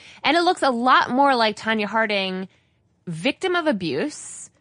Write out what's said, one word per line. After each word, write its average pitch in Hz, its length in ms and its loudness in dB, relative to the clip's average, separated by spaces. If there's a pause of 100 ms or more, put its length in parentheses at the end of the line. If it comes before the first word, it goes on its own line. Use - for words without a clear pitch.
(220)
And 294 140 2
it 349 60 2
looks 359 200 2
a 285 60 2
lot 254 400 4
more 277 260 4
like 220 220 0
Tonya 220 300 -2
Harding, 196 600 -2 (600)
victim 269 500 -4
of 320 100 -2
abuse, 185 840 -4 (100)